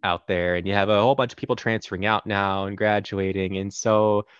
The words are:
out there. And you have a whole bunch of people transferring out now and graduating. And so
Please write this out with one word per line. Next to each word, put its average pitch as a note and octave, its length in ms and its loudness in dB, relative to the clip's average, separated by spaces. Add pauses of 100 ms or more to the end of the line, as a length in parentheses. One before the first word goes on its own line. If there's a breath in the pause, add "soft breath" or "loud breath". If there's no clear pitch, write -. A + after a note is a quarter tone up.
out F2 240 -2
there. F2 280 0
And F2 120 -4
you G2 60 0
have G2+ 160 2
a G#2 120 4
whole C3 140 4
bunch B2+ 180 -2
of - 40 -20
people - 180 -2
transferring G2+ 500 -4
out G#2+ 220 0
now G2 380 0
and G2 120 -6
graduating. G2 800 -2
And G2 160 -6
so G#2+ 520 2 (140 soft breath)